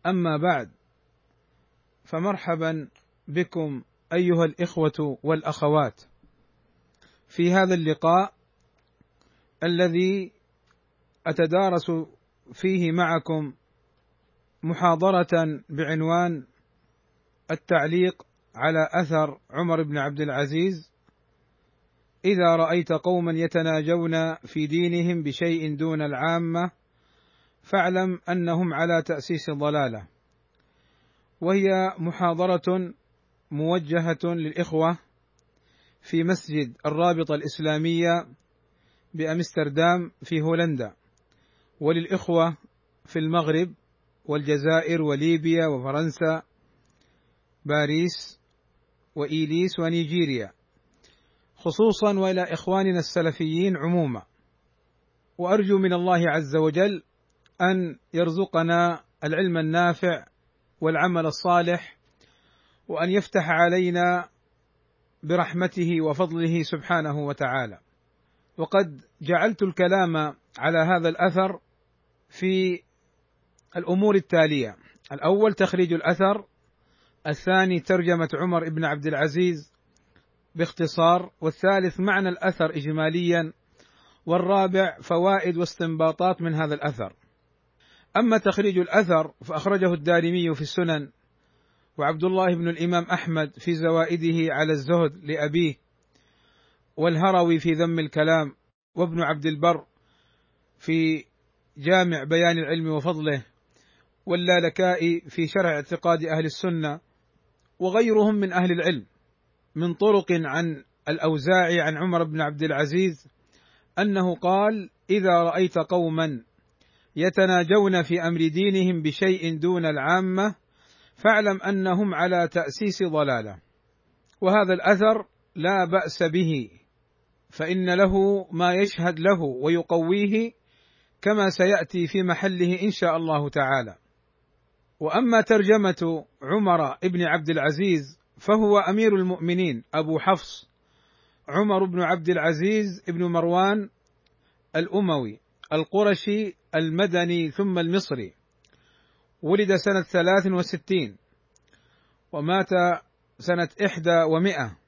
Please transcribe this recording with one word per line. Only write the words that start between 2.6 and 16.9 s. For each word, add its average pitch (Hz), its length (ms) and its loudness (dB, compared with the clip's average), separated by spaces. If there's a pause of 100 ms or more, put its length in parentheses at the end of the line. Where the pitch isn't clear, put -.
بكم 156 540 -4 (300)
أيها 175 320 2
الإخوة 156 800 -2
والأخوات 151 800 0 (1300)
في 175 240 0
هذا 185 220 4
اللقاء 165 580 0 (1300)
الذي 180 680 0 (920)
أتدارس 170 680 0 (600)
فيه 180 400 0
معكم 160 600 -2 (1080)
محاضرة 170 1040 2
بعنوان 160 760 -2 (1040)